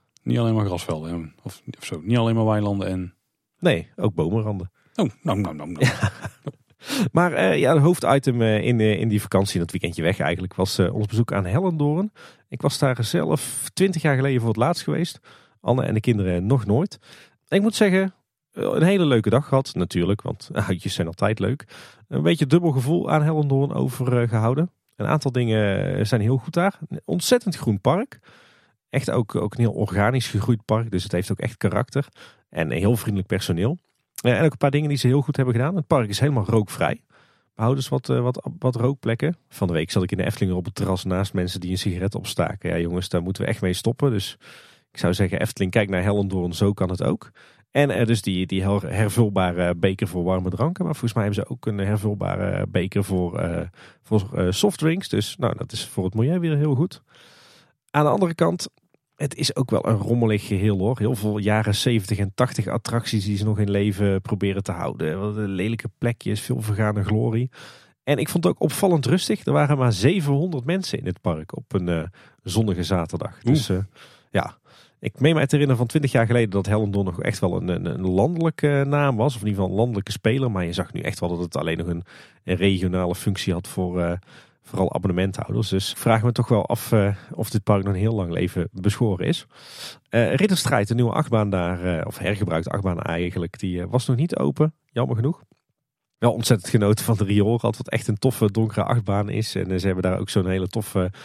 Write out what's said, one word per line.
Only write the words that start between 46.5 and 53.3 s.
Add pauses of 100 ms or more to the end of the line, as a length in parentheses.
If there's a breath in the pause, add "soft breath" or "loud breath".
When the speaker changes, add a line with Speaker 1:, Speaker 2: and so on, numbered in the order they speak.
Speaker 2:
zo
kan
het
ook. (400 soft breath)
En,
eh,
dus
die,
die
her-,
hervulbare
beker
voor
warme
dranken.
Maar
volgens
mij
hebben
ze
ook
een
hervulbare
beker
voor,